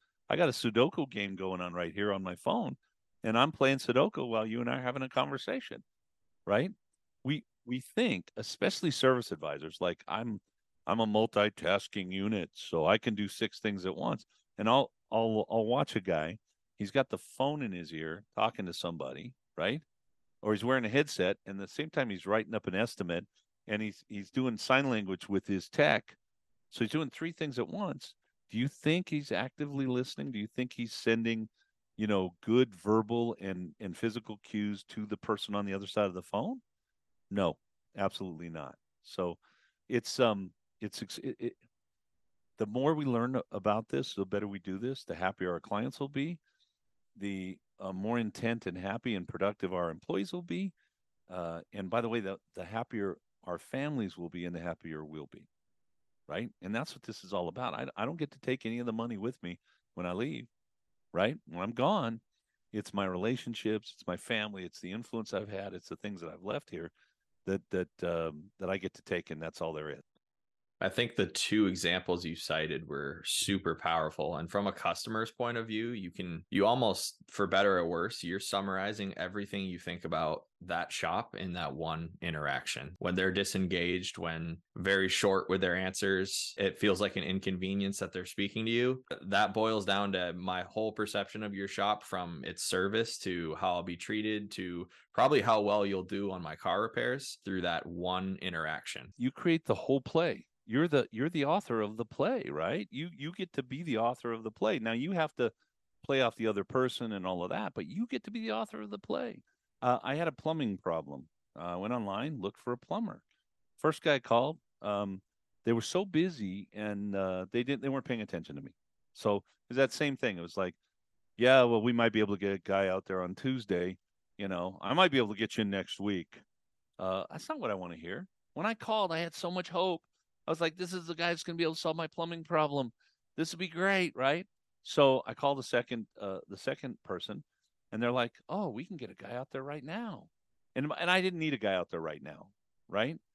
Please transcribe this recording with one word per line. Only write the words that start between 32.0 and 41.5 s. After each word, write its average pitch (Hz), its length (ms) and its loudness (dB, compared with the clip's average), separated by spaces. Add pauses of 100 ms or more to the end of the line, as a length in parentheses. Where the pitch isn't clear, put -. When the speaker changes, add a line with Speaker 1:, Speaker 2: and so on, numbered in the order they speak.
Speaker 1:
know, 95 340 4
good 117 340 6
verbal 110 640 2
and, 90 400 -6
and 95 160 -6
physical 107 460 -2
cues 104 480 -2
to 107 140 -6
the 104 120 -4
person 104 400 -4
on 101 100 0
the 98 80 -4
other 98 140 -6
side 104 180 2
of 92 80 -2
the 90 80 -6
phone? 196 380 -4 (720)
No, 95 280 2 (380)
absolutely 92 520 -4
not. 78 280 -10 (260)
So 87 340 -4 (520)
it's, 120 320 -2
um, 101 320 4 (280)
it's, - 220 -8
ex-, - 160 -10
it, - 220 -6
it, 120 120 -4 (1080)